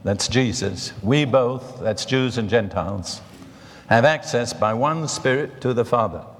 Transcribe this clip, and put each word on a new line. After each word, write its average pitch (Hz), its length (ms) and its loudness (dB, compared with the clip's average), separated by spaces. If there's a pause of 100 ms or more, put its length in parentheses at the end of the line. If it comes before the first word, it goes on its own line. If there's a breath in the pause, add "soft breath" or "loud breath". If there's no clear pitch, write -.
that's 101 240 0
Jesus, 98 640 -2 (100)
"we 139 220 4
both," 127 560 0
that's 104 240 -2
Jews 131 320 0
and 107 120 -2
Gentiles, 98 680 -2 (680 loud breath)
"have 117 180 6
access 131 480 2
by 107 200 0
one 147 360 0
Spirit 135 500 0
to 123 140 0
the 117 100 2
Father." 110 400 0 (160)